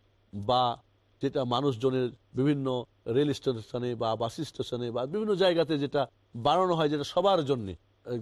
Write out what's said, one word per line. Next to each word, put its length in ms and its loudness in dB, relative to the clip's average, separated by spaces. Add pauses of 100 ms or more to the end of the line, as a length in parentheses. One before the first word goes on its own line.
(340)
বা 300 2 (580)
যেটা 220 0
মানুষজনের 640 0 (260)
বিভিন্ন 500 0 (220)
রেল 260 2
স্টেশনে 600 -4
বা 220 -2
বাস 240 -4
স্টেশনে 500 -6
বা 160 -2
বিভিন্ন 280 -2
জায়গাতে 440 2
যেটা 240 0 (340)
বানানো 380 2
হয়, 140 2
যেটা 160 -2
সবার 400 2
জন্যে, 300 -2 (480)